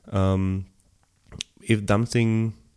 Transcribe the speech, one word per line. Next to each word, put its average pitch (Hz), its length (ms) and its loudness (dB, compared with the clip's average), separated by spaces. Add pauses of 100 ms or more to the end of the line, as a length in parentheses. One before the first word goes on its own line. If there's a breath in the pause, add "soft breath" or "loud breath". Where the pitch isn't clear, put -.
(120)
Um, 95 540 0 (960)
if 107 260 0
something 113 680 0 (220)